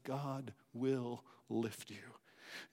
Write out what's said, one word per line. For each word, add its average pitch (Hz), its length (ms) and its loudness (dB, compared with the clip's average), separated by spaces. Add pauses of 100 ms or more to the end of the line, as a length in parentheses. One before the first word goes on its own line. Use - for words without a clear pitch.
God 135 500 -2 (200)
will 123 500 2 (260)
lift 113 400 2
you. 104 140 -10 (680)